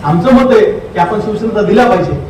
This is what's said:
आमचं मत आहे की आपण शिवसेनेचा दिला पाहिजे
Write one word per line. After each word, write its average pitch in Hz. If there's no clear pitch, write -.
आमचं 175
मत 254
आहे 214
की -
आपण 220
शिवसेनेचा 214
दिला 226
पाहिजे 151